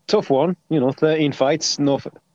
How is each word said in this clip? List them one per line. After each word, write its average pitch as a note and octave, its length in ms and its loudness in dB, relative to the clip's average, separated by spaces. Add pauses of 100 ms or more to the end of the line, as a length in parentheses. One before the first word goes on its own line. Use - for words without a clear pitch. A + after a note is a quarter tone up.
tough G#3+ 240 0
one. D#3 260 2 (140)
You D#3+ 100 0
know, B2+ 120 2
thirteen D#3 400 0
fights, D3+ 460 -2
no, C#3 180 0
f-, - 100 -14 (280)